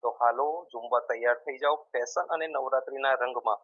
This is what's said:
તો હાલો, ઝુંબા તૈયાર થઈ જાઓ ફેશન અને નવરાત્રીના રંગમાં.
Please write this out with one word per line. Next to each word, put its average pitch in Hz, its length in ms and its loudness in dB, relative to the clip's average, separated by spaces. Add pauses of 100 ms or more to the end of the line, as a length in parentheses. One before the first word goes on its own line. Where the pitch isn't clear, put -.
તો 117 180 -2
હાલો, 123 320 4 (200)
ઝુંબા 120 380 -2
તૈયાર 120 380 2
થઈ 135 160 -6
જાઓ 147 120 4 (200)
ફેશન 160 420 -2
અને 160 160 -6
નવરાત્રીના 131 720 0
રંગમાં. 120 400 -2